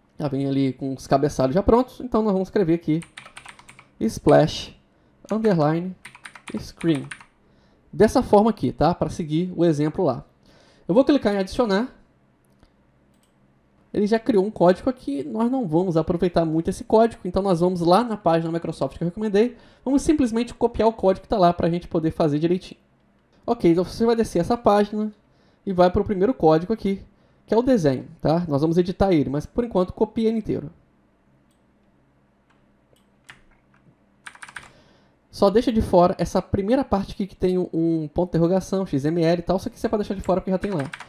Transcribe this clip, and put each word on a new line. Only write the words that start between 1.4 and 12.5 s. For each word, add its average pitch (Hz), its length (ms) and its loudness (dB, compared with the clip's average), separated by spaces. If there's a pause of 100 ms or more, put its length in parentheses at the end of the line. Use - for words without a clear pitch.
já 196 80 2
prontos. 240 380 0
Então, 247 200 -2
nós 220 120 0
vamos 190 160 -2
escrever 175 260 0
aqui 165 260 -2 (1000)
Splash - 760 0 (540)
Underline 180 640 0 (640)
Screen. 143 480 -4 (840)
Dessa 214 320 4
forma 214 260 4
aqui, 127 220 -4
tá? 156 200 2
Pra 156 160 -4
seguir 170 480 -4
o 165 80 2
exemplo 156 400 0
lá. 139 200 -2 (640)
Eu 170 100 -2
vou 269 80 6
clicar 269 280 2
em 202 60 -2
adicionar. 202 560 -2 (2000)